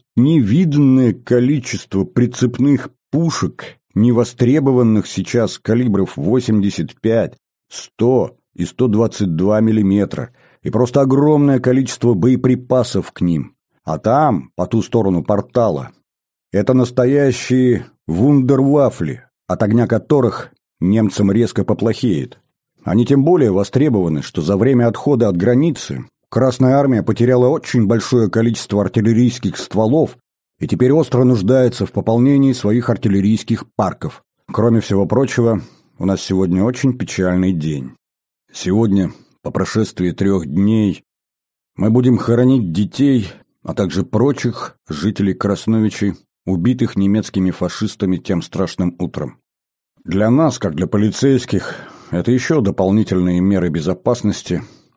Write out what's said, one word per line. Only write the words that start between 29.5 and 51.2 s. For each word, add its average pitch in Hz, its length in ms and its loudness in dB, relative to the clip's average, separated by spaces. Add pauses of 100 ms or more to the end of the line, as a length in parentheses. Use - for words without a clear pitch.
стволов 117 600 0 (420)
и - 80 -6
теперь 127 260 2
остро 135 320 2
нуждается 123 600 2
в - 60 -10
пополнении 131 600 2
своих 117 360 -2
артиллерийских 107 760 0 (100)
парков. - 480 -6 (260)
Кроме 113 300 2
всего 98 260 0
прочего, 117 560 0 (380)
у 92 60 -6
нас 95 160 -2
сегодня 92 420 0
очень 123 340 -2
печальный 92 540 -2
день. 76 400 -6 (600)
Сегодня, 98 580 0 (300)
по 76 100 -10
прошествии 92 600 -4
трех 98 340 -2
дней, 98 580 0 (720)
мы 104 140 -2
будем 123 280 2
хоронить 120 540 0
детей, 104 560 0 (360)
а 85 100 -10
также 95 300 -2
прочих 120 760 -4 (100)
жителей 92 460 -2
Красновичей, 104 800 -2 (320)
убитых 110 500 -2
немецкими 98 560 0
фашистами 92 640 -4
тем 87 260 -4
страшным 90 560 -4
утром. 76 420 -8 (640)
Для 104 240 0
нас, 147 280 2
как 85 180 -6
для 87 120 -2
полицейских, 107 880 0 (340)